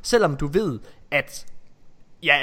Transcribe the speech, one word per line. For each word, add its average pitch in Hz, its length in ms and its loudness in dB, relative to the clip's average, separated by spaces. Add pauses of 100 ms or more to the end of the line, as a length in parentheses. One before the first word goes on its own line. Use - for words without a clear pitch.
selvom 196 360 2
du 147 100 -2
ved, 151 320 0 (320)
at, - 340 -2 (800)
ja, 147 200 4